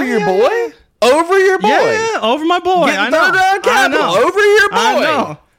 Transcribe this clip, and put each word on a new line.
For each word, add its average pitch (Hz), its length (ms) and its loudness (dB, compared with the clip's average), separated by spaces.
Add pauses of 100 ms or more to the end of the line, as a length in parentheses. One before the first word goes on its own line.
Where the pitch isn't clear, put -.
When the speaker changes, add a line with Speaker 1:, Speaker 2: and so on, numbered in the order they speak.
Speaker 1:
Yeah, - 0 -
Speaker 2:
your 240 160 -2
Speaker 1:
yeah, 208 60 -2
Speaker 2:
boy? 214 280 2
Speaker 1:
yeah. 466 180 -4 (300)
Speaker 2:
Over 330 360 2
your 381 200 2
boy? 392 100 0
Speaker 1:
Yeah, 440 460 0
yeah, 349 80 -6
over 269 220 -2
my 349 140 0
boy. 359 280 0
Speaker 2:
Getting - 140 -2
Speaker 1:
I 214 100 -2
know. 320 140 0
Speaker 2:
third 381 120 2
round 381 240 0
Speaker 1:
I - 20 -
Speaker 2:
capital. 311 380 0
Speaker 1:
know. 220 260 0
Speaker 2:
Over 370 140 -2
your 415 320 4
Speaker 1:
I 440 220 0
Speaker 2:
boy. 320 60 0
Speaker 1:
know. 233 380 -4 (200)